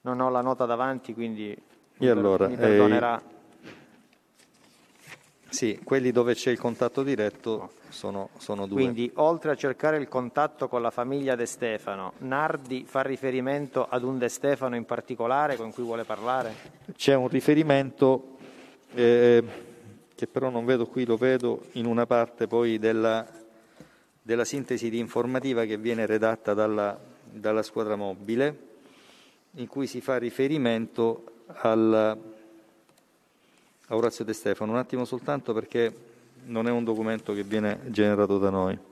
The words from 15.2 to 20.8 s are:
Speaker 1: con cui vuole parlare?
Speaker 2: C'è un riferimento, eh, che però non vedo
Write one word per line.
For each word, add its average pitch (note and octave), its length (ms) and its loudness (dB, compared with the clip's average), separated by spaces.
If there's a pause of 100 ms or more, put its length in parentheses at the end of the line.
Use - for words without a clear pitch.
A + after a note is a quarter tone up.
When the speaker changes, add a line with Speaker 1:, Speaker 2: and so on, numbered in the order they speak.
Speaker 1:
con A2+ 160 -10
cui B2 120 -8
vuole A#2 220 -4
parlare? A2+ 480 -4 (420)
Speaker 2:
C'è - 180 4
un B2+ 160 2
riferimento, C#3 1080 2 (560)
eh, A#2+ 480 8 (720)
che - 140 -6
però C3 220 -4
non A#2 160 -4
vedo A#2+ 220 4